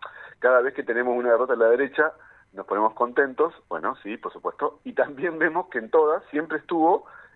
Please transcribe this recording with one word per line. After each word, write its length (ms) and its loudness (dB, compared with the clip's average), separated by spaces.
cada 220 4
vez 120 -4
que 80 -8
tenemos 340 -2
una 140 0
derrota 240 4
en 60 0
la 100 6
derecha, 420 2
nos 120 -12
ponemos 280 0
contentos, 580 0
bueno, 340 -4
sí, 140 -10
por 160 -12
supuesto, 520 -8
y 100 -14
también 440 -4
vemos 300 -2
que 100 -8
en 120 -10
todas 400 2
siempre 280 -4
estuvo 460 0